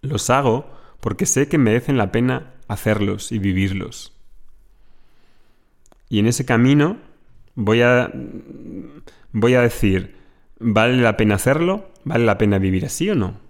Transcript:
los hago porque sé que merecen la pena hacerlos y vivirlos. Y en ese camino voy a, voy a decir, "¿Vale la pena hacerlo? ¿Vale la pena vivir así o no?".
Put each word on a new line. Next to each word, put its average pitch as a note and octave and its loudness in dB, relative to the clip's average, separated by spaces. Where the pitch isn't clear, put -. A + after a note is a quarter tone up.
los C3+ -6
hago C3 0
porque A2 -4
sé C#3 0
que E3 0
merecen B2 2
la G2+ -2
pena B2 -2
hacerlos G2+ -2
y A2 -2
vivirlos. F#2+ -4
Y G#2+ 0
en G#2+ 2
ese A#2+ -2
camino C#3+ 4
voy A2+ 2
a, B2 2
voy A#2 4
a B2 6
decir, G2 0
"¿Vale A2+ 2
la A2+ 2
pena G#2 2
hacerlo? E3 0
¿Vale A#2 0
la G#2 2
pena G#2 2
vivir F#2+ 0
así F3+ -4
o G#3 -2
no?". G2+ -4